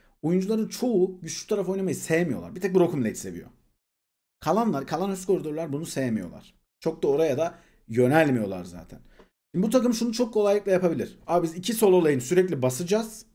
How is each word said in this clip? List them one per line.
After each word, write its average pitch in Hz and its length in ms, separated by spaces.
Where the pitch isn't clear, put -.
oyuncuların 190 460
çoğu 190 540
güçlü - 260
taraf 185 220
oynamayı 190 260
sevmiyorlar. 160 600
Bir - 60
tek 185 140
Broken 160 260
Blade 110 140
seviyor. 87 340
Kalanlar, 165 480
kalan 180 240
üst 190 140
koridorlar 156 480
bunu 156 120
sevmiyorlar. 110 720
Çok 160 240
da 165 40
oraya 143 300
da 165 180
yönelmiyorlar 120 760
zaten. 87 360
Şimdi 190 120
bu - 20
takım 240 240
şunu 233 200
çok 233 200
kolaylıkla 202 380
yapabilir. 165 560
"Abi 170 200
biz 160 80
iki 185 180
solo 185 300
lane 147 160
sürekli 180 420
basacağız. 175 720